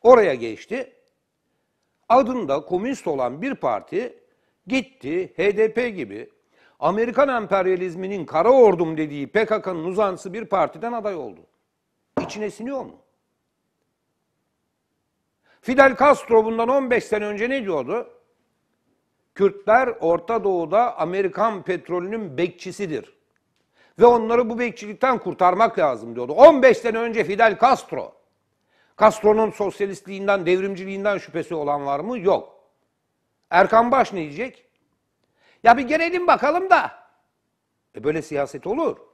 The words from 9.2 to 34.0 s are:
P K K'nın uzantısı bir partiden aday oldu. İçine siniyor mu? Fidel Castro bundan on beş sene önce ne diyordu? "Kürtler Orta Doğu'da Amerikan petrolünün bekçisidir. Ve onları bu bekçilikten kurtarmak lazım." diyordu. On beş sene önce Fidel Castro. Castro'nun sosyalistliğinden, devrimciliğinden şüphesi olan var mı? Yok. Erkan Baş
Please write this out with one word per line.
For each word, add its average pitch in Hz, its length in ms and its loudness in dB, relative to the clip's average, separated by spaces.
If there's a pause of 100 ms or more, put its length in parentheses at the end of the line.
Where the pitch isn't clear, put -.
P 214 200 0
K 214 160 -2
K'nın 175 220 -8
uzantısı 190 480 -2
bir 220 120 -10
partiden 185 480 -2
aday 208 220 -6
oldu. 110 260 -12 (800)
İçine 202 300 -8
siniyor 247 340 -10
mu? - 160 -20 (2500)
Fidel 262 360 4
Castro 233 480 4
bundan 226 240 -4
on 269 220 -2
beş 240 140 0
sene 208 220 -4
önce 208 240 -6
ne 269 140 -4
diyordu? 175 460 -6 (1200)
"Kürtler 214 520 2 (140)
Orta 233 440 -2
Doğu'da 190 540 0
Amerikan 190 640 -4
petrolünün 180 760 -8
bekçisidir. 170 760 -8 (840)
Ve 220 80 6
onları 233 440 2
bu 233 80 -6
bekçilikten 240 600 -4
kurtarmak 185 600 0
lazım." 117 360 -2
diyordu. 123 180 -8
On 262 300 8
beş 254 160 6
sene 226 200 -4
önce 226 260 -2
Fidel 202 360 2
Castro. 180 540 0 (880)
Castro'nun 214 500 4
sosyalistliğinden, 196 960 -4
devrimciliğinden 196 720 -2
şüphesi - 360 -10
olan 143 320 -4
var 143 140 -4
mı? 233 180 -8
Yok. 180 420 -2 (880)
Erkan 220 400 4
Baş 254 220 0